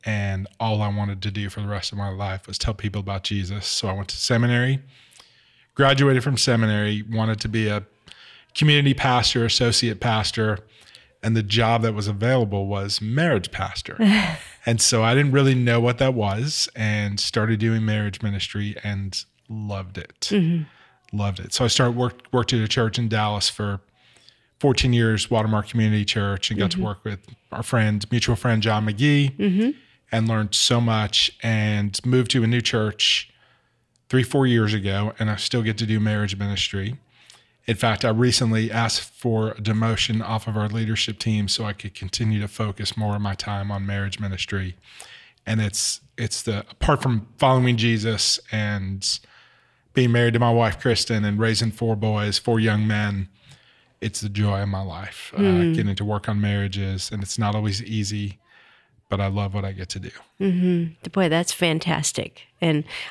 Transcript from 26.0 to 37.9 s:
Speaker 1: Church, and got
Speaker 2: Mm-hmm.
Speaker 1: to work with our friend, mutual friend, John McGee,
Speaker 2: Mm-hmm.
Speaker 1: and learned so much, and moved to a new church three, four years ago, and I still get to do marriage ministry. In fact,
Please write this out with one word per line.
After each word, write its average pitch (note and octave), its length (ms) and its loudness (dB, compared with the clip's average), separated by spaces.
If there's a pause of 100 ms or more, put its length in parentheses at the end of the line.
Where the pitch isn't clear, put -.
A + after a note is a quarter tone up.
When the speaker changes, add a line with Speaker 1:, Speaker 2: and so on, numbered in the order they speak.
Speaker 1:
Church, G2+ 440 -2
and G#2 80 -4
got F#2+ 120 2
Speaker 2:
Mm-hmm. F2+ 100 -4
Speaker 1:
to F2+ 60 -2
work G2+ 180 -8
with G2+ 140 -8 (340)
our A2 100 -8
friend, G#2+ 480 0
mutual A#2 260 0
friend, A2 260 0
John G#2+ 240 0
McGee, C#3 500 2
Speaker 2:
Mm-hmm. G3+ 340 2 (400)
Speaker 1:
and A2+ 180 0
learned G#2+ 260 0
so - 260 2
much, A2 500 2 (120)
and G#2+ 640 0
moved B2+ 240 2
to B2 120 2
a A2+ 40 2
new A#2+ 160 2
church - 640 0 (800)
three, C3 140 4
four C3+ 240 2
years A2+ 260 4
ago, G2+ 460 -2
and G#2+ 100 0
I G#2 80 0
still - 260 -2
get A2 140 -2
to A2+ 80 -2
do A2 160 2
marriage G#2 380 0
ministry. G2+ 580 -4 (720)
In A2+ 100 0
fact, A2+ 280 0